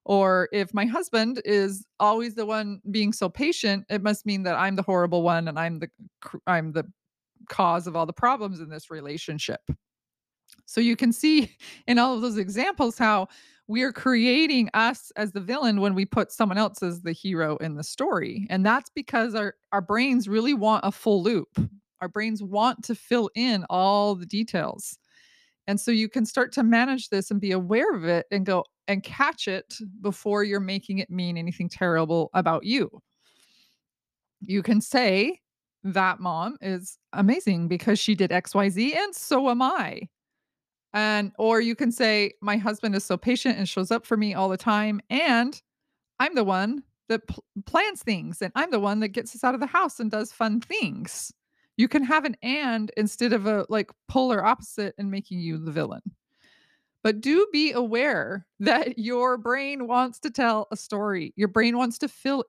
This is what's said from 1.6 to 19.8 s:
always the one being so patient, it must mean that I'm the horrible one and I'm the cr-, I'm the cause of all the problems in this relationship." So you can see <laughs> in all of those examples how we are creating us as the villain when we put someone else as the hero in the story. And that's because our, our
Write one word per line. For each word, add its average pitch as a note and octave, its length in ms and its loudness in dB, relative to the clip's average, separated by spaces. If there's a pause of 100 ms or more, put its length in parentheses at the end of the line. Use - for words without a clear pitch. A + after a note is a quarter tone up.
always A3 340 2
the A3 120 -6
one G#3 440 -4
being G#3 240 2
so F#3 160 -2
patient, G#3+ 600 0
it G#3 120 -2
must G#3 240 0
mean G3 180 -2
that F3 120 0
I'm F#3+ 200 0
the G3 60 0
horrible F3 400 2
one E3+ 260 2
and D#3 120 -6
I'm E3 200 -4
the E3 100 -10 (320)
cr-, - 160 -14 (100)
I'm D#3+ 240 0
the D#3 140 -4 (640)
cause F3 380 2
of E3+ 100 -8
all E3 120 0
the E3+ 60 -8
problems G#3+ 460 0
in D#3 100 -14
this D#3+ 200 -16
relationship." D3 720 -8 (1040)
So - 160 -2
you A#3 140 4
can A#3+ 180 4
see D4+ 420 2 (140)
<laughs> - 180 -14
in A#3+ 120 6
all B3+ 160 4
of A3 60 -2
those A#3 160 -2
examples A#3 600 -2
how G#3+ 300 4 (400)
we A3+ 160 0
are C4 80 0
creating B3+ 840 4
us A3+ 420 0
as G#3 160 -4
the G3+ 80 -8
villain A3 400 0
when G3 140 2
we F#3+ 120 0
put - 260 -2
someone G3+ 260 0
else G#3 240 0
as F3 220 -4
the E3+ 80 -4
hero E3 460 -2
in D#3 180 -6
the D3+ 80 -10
story. G#3 640 -4
And F#3+ 160 2
that's A#3+ 240 2
because A#3+ 460 -4
our, G#3 180 -4 (180)
our G3+ 100 0